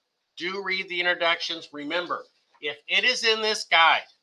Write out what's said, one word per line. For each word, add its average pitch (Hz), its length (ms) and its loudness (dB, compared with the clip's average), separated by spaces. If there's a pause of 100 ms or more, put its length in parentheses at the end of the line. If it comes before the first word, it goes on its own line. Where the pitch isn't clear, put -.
(360)
Do 190 260 -6
read 190 280 -4
the 175 100 -2
introductions. 170 720 -2
Remember, 147 540 -6 (340)
if 147 160 -8 (100)
it 190 160 0
is 240 220 0
in 220 160 2
this 214 240 -2
guide, 160 400 6 (180)